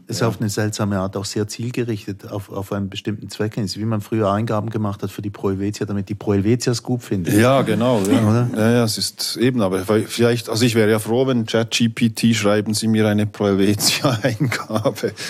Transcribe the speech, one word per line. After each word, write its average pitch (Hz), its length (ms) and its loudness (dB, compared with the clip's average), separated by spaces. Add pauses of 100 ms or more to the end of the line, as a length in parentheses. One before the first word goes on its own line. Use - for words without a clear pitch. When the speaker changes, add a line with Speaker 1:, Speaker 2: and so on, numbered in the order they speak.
Speaker 1:
ist - 140 -8
Speaker 2:
ja. - 80 2
Speaker 1:
auf 95 100 -4
eine 107 120 -2
seltsame 107 480 -2
Art 95 180 -4
auch 98 80 -4
sehr 104 240 -4
zielgerichtet 113 840 -6
auf, 101 200 -10
auf 98 220 -8
einen 101 180 -4
bestimmten 104 400 -8
Zweck 107 240 -4
hin. 113 100 -2
Ist, 92 140 -6
wie 107 80 -4
man 110 160 -2
früher 110 280 0
Eingaben 107 380 -2
gemacht 104 340 -4
hat 98 80 -6
für - 120 -10
die 104 80 -6
Pro 101 180 -4
Helvetia, 98 380 -2
damit 101 240 -6
die 107 40 -6
Pro 101 200 -2
Helvetias 117 480 2
gut 123 200 -4
findet. 95 320 -2
Speaker 2:
Ja, 123 280 4
genau, 110 400 2
ja. 107 260 4
Speaker 1:
Oder? 120 260 4
Speaker 2:
Ja, 110 180 4
ja, 120 120 4
es 110 140 -2
ist - 400 -6
eben, 123 240 2
aber 92 260 0
vi-, 107 180 4
vielleicht, 117 440 0
also 113 160 0
ich 113 80 0
wäre 107 160 4
ja 110 80 4
froh, 113 280 0
wenn 120 200 0
Chat 113 240 0
G 117 180 2
P 113 220 0
T, 113 240 2
schreiben 107 400 2
Sie 110 120 -2
mir 110 220 4
eine 104 180 2
Pro 104 200 -2
Helvetia-Eingabe. 107 1700 0 (160)